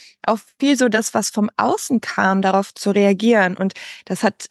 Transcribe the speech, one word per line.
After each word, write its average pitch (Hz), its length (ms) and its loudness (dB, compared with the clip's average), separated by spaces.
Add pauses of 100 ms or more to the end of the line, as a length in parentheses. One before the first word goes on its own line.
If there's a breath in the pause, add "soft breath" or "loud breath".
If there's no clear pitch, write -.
(260 loud breath)
auch 214 120 0 (220)
viel 277 160 2
so 247 120 2
das, 214 260 -2
was 220 160 -2
vom 214 260 -2
Außen 254 440 0
kam, 196 420 0
darauf 190 320 0
zu - 160 -4
reagieren. 202 640 2
Und 190 180 -2 (320 loud breath)
das 185 180 -6
hat, - 260 -2